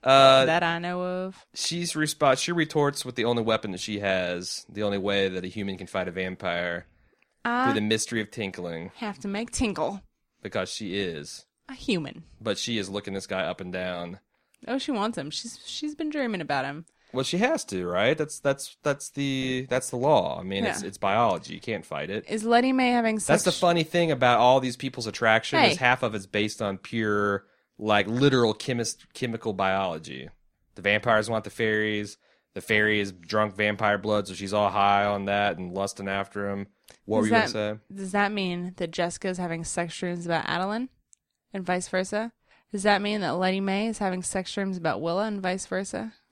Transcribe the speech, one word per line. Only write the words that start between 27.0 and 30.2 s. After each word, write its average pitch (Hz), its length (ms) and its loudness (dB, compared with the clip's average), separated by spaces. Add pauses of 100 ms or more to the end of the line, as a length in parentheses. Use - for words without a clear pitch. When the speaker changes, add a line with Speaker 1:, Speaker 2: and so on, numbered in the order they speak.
Speaker 1:
like, 104 300 2
literal 123 460 4
chemist-, - 600 -6
chemical 113 380 -4
biology. 87 800 -2 (460)